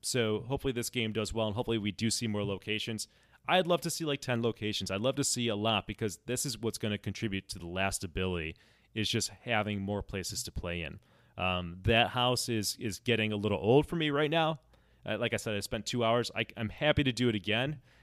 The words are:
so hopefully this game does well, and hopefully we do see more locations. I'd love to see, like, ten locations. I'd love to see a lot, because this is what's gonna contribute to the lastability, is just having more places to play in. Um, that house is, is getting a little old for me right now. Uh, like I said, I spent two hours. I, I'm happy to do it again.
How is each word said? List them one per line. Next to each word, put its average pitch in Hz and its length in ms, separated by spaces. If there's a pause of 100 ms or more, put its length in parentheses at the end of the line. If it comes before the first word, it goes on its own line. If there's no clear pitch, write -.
so 113 460
hopefully 135 260
this 117 160
game 110 240
does 104 200
well, 110 140
and 104 80
hopefully 117 220
we 104 140
do 113 180
see 117 180
more 104 160
locations. 104 640 (400)
I'd 175 200
love 170 140
to 170 80
see, - 160
like, 143 160
ten 120 200
locations. 107 500
I'd 98 100
love 127 140
to 139 80
see 120 240
a 107 80
lot, 104 320
because - 380
this 123 200
is 120 140
what's 113 180
gonna 104 200
contribute 98 520
to - 100
the 85 60
lastability, 90 880 (380)
is 107 160
just 110 220 (120)
having 107 380
more 101 200
places 95 420
to - 100
play 87 280
in. 80 180 (380)
Um, 90 460
that 113 280
house 123 360
is, 110 320
is 104 200
getting 110 340
a - 20
little 101 260
old 127 240
for 175 120
me 151 140
right 143 200
now. 160 300 (440)
Uh, 107 120
like 117 160
I 110 40
said, 110 180
I 101 40
spent 107 260
two 120 200
hours. 117 280
I, 113 120 (100)
I'm 113 140
happy 147 340
to 131 80
do 120 160
it 110 80
again. 117 460 (220)